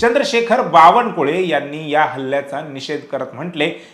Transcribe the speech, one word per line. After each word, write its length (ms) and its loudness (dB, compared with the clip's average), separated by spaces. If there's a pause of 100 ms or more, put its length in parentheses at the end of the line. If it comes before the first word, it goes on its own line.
चंद्रशेखर 600 0
बावनकुळे 880 4
यांनी 440 -4
या 120 2
हल्ल्याचा 580 -6
निषेध 380 -10 (120)
करत 220 -8
म्हटले 360 -4 (240)